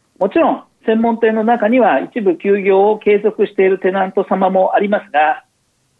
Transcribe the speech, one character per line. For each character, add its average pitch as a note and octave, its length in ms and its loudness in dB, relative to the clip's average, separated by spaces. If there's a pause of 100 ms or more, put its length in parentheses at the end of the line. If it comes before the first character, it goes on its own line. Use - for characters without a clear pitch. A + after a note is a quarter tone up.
(180)
も G3 120 -2
ち - 60 -4
ろ D4 140 2
ん、 - 120 -6 (240)
専 A3+ 140 0
門 A3+ 180 0
店 A3 160 0
の A3 100 -2
中 A#3 240 0
に B3+ 100 2
は F3+ 220 2
一 - 220 -8
部 F3+ 160 0
休 G3+ 240 -2
業 G3 280 2
を G#3+ 80 -2
継 G#3 200 0
続 G#3 280 -2
し - 80 -10
て F#3+ 120 2
い - 20 2
る F#3+ 100 0
テ F#3+ 120 -2
ナ F#3+ 160 -2
ン F#3+ 60 -10
ト F#3+ 140 -4
様 F#3+ 220 0
も F#3 260 0
あ F#3+ 60 0
り G3+ 80 -2
ま G3+ 160 -2
す - 60 -20
が、 D3+ 340 0 (560)